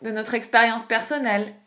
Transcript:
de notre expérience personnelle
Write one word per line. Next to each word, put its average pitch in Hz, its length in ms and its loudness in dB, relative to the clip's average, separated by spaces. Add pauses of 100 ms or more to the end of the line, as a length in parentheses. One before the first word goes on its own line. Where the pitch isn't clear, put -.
de 220 100 -6
notre 214 220 -4
expérience 233 500 2
personnelle 220 680 -2 (140)